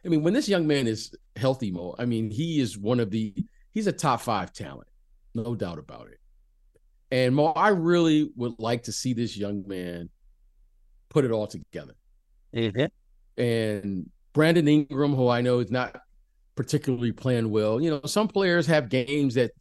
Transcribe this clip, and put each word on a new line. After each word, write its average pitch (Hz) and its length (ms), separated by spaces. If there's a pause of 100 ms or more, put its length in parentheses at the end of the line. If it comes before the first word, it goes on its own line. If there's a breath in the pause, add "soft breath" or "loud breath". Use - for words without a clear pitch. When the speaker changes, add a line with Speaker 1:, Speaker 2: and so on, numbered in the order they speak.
Speaker 1:
I - 40
mean, 156 120
when 170 100
this 262 160
young 180 160
man 143 220
is 110 260 (220)
healthy, 131 380
Mo, 87 260
I 120 60
mean, 113 260
he 151 300
is 107 180
one 113 220
of 110 100
the, 110 240 (380 soft breath)
he's 208 160
a 180 40
top 127 280
five 98 320
talent, 69 340 (480)
no 117 220
doubt 87 240
about 113 260
it. - 140 (880)
And 127 240
Mo, 147 120
I 160 240
really 165 640
would 120 240
like 120 240
to 110 80
see 127 200
this 113 240
young 101 300
man 87 420 (1000)
put 151 140
it 117 80
all 107 160
together. - 480 (580)
Speaker 2:
Mm-hmm. 117 880
Speaker 1:
And 107 680 (260)
Brandon 160 340
Ingram, 143 480
who 127 100
I 120 140
know 123 180
is 120 140
not 123 280 (540)
particularly 120 560
playing 117 400
well, 107 300
you 165 100
know, 147 140
some 208 240
players 175 400
have 151 200
games 131 460
that 120 160 (100)